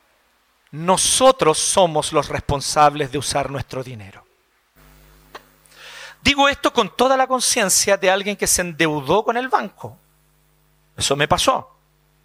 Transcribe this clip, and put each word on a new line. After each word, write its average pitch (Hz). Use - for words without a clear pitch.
Nosotros 170
somos 160
los 147
responsables 147
de 139
usar 135
nuestro 131
dinero. 107
Digo 277
esto 277
con 214
toda 262
la 262
conciencia 214
de 190
alguien 196
que 196
se -
endeudó 160
con 233
el 254
banco. 208
Eso -
me 147
pasó. -